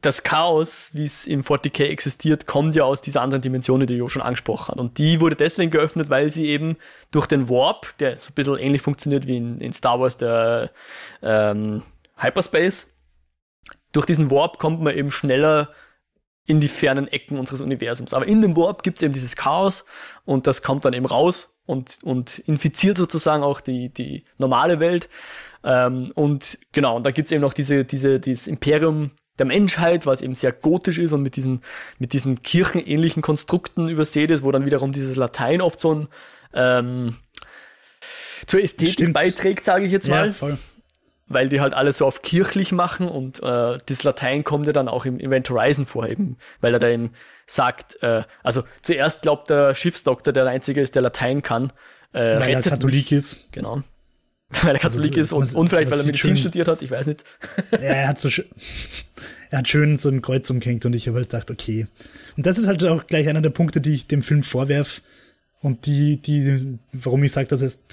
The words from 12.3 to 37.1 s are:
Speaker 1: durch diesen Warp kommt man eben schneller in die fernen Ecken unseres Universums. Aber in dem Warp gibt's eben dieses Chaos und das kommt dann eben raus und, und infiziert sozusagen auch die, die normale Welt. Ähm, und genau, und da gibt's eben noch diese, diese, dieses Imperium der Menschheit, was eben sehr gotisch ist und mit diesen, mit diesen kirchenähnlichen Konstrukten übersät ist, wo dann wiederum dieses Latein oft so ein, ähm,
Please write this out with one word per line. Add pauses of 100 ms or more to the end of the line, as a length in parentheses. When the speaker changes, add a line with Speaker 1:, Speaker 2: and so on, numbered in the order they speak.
Speaker 1:
durch
diesen
Warp
kommt
man
eben
schneller (760)
in
die
fernen
Ecken
unseres
Universums.
Aber
in
dem
Warp
gibt's
eben
dieses
Chaos (400)
und
das
kommt
dann
eben
raus (100)
und,
und
infiziert
sozusagen
auch
die,
die (120)
normale
Welt. (560)
Ähm,
und (140)
genau,
und
da
gibt's
eben
noch
diese,
diese,
dieses
Imperium (280)
der
Menschheit,
was
eben
sehr
gotisch
ist
und
mit
diesen, (340)
mit
diesen
kirchenähnlichen
Konstrukten
übersät
ist,
wo
dann
wiederum
dieses
Latein
oft
so
ein, (460)
ähm, (1300)